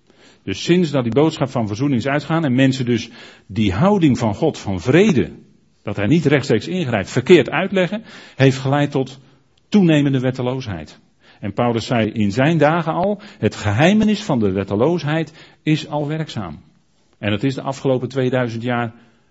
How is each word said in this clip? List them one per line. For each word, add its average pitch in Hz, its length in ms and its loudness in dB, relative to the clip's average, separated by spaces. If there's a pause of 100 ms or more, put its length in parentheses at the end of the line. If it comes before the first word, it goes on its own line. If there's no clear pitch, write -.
(440)
Dus 98 200 -8
sinds 170 280 2
dat 135 120 0
die 113 100 -4
boodschap 147 360 0
van 117 180 -2
verzoening 120 320 -2
is 107 80 -4
uitgegaan 160 380 -2
en 127 80 0
mensen 131 320 2
dus 117 240 -2 (360)
die 98 280 0
houding 160 440 2
van 110 180 -2
God, 151 220 -2
van 95 220 -6
vrede, 123 520 2 (520)
dat 104 120 -10
hij 101 120 -2
niet 147 180 2
rechtstreeks 131 420 2
ingrijpt, 131 420 -4
verkeerd 131 400 4
uitleggen, 190 540 -2 (320)
heeft 131 220 4
geleid 139 340 0
tot 131 280 -4 (500)
toenemende 147 500 4
wetteloosheid. 123 800 -6 (400)
En 98 140 -8
Paulus 120 320 0
zei 110 260 0
in 104 200 0
zijn 139 260 2
dagen 156 360 2
al, 196 280 -2 (160)
"Het 107 180 -2
geheimenis 196 680 2
van 135 160 -2
de 104 120 2
wetteloosheid 143 840 -2 (300)
is 156 240 0
al 147 200 -6
werkzaam." 127 520 -8 (580)
En 104 140 -4
het 104 120 -2
is 135 120 -2
de 131 60 -8
afgelopen 127 480 -2
tweeduizend 127 540 -2
jaar 120 300 -4 (380)